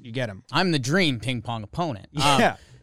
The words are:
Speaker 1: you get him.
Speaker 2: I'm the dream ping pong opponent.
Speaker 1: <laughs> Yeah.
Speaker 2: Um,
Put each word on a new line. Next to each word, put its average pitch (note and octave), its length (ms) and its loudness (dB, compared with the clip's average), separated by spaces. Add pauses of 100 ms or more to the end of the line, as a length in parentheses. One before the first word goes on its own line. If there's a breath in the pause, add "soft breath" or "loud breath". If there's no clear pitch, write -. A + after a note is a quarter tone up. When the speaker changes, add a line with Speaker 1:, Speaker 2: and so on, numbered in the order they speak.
Speaker 1:
you A#2 120 -16
get B2 160 -4
him. G2 240 -14
Speaker 2:
I'm F3 180 0
the D3+ 100 2
dream C#3 380 2
ping A#2 240 -4
pong A2+ 220 -6
opponent. C#3+ 440 -6
Speaker 1:
<laughs> - 40 -20
Yeah. C#3 400 4
Speaker 2:
Um, F#2 40 -10 (260 soft breath)